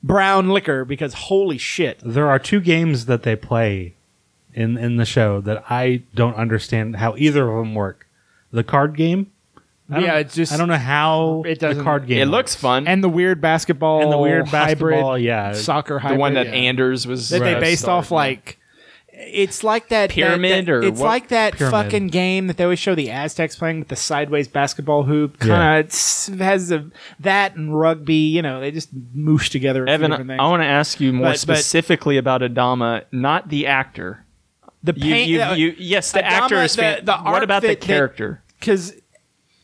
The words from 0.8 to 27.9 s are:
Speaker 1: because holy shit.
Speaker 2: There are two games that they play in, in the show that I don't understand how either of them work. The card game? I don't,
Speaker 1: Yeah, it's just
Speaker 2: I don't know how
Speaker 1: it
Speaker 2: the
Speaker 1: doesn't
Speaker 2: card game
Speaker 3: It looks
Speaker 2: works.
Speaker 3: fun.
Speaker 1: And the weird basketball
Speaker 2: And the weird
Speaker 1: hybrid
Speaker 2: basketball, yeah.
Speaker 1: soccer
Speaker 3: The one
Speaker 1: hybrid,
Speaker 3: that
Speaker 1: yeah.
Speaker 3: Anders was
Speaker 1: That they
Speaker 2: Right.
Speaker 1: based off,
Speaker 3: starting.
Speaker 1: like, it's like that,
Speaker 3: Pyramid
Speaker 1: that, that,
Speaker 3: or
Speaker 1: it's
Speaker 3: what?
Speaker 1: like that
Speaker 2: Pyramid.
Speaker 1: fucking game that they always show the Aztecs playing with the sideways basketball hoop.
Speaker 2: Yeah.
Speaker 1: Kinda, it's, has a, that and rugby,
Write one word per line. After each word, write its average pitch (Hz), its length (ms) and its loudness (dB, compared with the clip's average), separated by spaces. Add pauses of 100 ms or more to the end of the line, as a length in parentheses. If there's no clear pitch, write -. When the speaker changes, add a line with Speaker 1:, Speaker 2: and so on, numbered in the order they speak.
Speaker 1:
because 139 300 -6
holy 196 440 0
shit. - 460 -4
Speaker 2:
There 135 240 0
are 135 100 4
two 208 220 2
games 165 460 2
that 120 180 0
they 113 100 0
play 104 600 -2 (600)
in, 113 240 -2
in 120 200 -2
the 117 60 2
show 104 360 0
that 104 280 -4
I 123 340 0 (120)
don't 120 220 2
understand 110 600 -2
how 110 200 -2
either 143 340 2
of 113 140 -2
them 110 100 -6
work. 101 320 -6 (460)
The 113 100 0
card 147 340 2
game? 175 360 0 (580)
I 143 40 -6
don't, 170 100 0
Speaker 1:
Yeah, 160 140 2
it's 143 160 -4
just 160 180 -2
Speaker 2:
I 147 60 -2
don't 170 100 2
know 170 80 2
how 160 680 0
Speaker 1:
it 160 140 -4
Speaker 2:
the 160 100 0
Speaker 1:
doesn't 143 140 -2
Speaker 2:
card 139 240 0
game 123 140 2
Speaker 3:
It 135 60 4
looks 202 280 0
Speaker 2:
works. - 80 -12
Speaker 3:
fun. 131 240 2
Speaker 1:
And 190 160 2
the 190 60 2
weird 175 320 2
basketball 156 600 2
Speaker 2:
And 151 100 4
the 147 60 2
weird 156 280 2
Speaker 1:
hybrid 147 60 -6
Speaker 2:
basketball, 151 680 2
yeah. 110 360 -2
Speaker 1:
soccer 143 460 -4
Speaker 3:
The 135 140 0
one 139 220 2
Speaker 1:
hybrid, 123 160 -2
Speaker 3:
that 127 40 -4
Speaker 1:
yeah. 123 120 0
Speaker 3:
Anders 127 380 0
was 123 240 -6
Speaker 1:
That 180 100 0
they 175 140 0
Speaker 2:
Right. - 60 -2
Speaker 1:
based 170 280 0
off, 175 180 0
Speaker 3:
starting. 143 300 -2
Speaker 1:
like, - 220 -20 (600)
it's - 460 -4
like 220 240 -2
that, 214 220 2
Speaker 3:
Pyramid 175 560 2
Speaker 1:
that, - 0 -
that, 165 60 0
Speaker 3:
or 120 100 2
Speaker 1:
it's 113 180 0
Speaker 3:
what? 139 60 0
Speaker 1:
like 240 220 -2
that 220 260 0
Speaker 2:
Pyramid. 139 180 0 (120)
Speaker 1:
fucking 202 240 -2
game 185 400 -2
that 170 100 -6
they 180 60 2
always 175 140 2
show 190 160 0
the 139 160 -4
Aztecs 156 460 -6
playing 160 220 -4
with 151 100 -10
the 127 80 -8
sideways 147 500 -2
basketball 143 580 0
hoop. 147 360 0
Speaker 2:
Yeah. 110 60 0
Speaker 1:
Kinda, 156 320 4
it's, - 480 -2 (120)
has 190 320 0
a, 156 140 -2 (360)
that 196 360 0
and 156 220 -4
rugby, 160 360 2